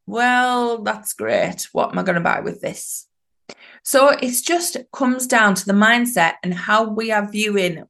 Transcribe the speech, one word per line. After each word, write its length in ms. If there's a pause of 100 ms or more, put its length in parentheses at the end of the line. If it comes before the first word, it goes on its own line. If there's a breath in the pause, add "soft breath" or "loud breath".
"Well, 760
that's 300
great. 600
What 180
am 80
I 40
gonna 180
buy 200
with 200
this?" 460 (760 loud breath)
So 260
it's 320
just 380 (140)
comes 340
down 300
to 100
the 60
mindset 720
and 120
how 300
we 260
are 200
viewing 600